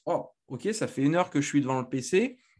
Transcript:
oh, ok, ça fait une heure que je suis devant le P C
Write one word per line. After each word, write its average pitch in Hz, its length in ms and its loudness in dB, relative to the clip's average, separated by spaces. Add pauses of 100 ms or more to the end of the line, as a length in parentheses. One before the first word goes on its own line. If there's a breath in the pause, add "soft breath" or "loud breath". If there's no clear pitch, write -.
oh, - 240 -2 (200)
ok, 135 220 -6
ça 156 160 -2
fait - 140 -4
une 147 140 4
heure 175 160 2
que 143 100 0
je 143 60 0
suis 143 140 2
devant 131 180 0
le 123 100 -6
P 135 120 -4
C 220 360 0 (220 loud breath)